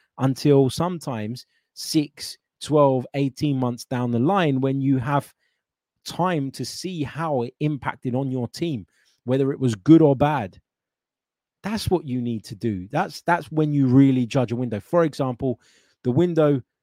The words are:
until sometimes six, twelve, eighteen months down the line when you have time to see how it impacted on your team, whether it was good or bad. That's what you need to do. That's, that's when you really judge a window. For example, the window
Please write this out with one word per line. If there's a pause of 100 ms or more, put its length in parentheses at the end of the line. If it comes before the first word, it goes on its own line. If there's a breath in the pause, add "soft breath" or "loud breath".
(200)
until
sometimes (260)
six, (240)
twelve,
eighteen
months
down
the
line
when
you
have (720)
time
to
see
how
it
impacted
on
your
team, (380)
whether
it
was
good
or
bad. (1000)
That's
what
you
need
to
do.
That's,
that's
when
you
really
judge
a
window.
For
example, (460 soft breath)
the
window (220)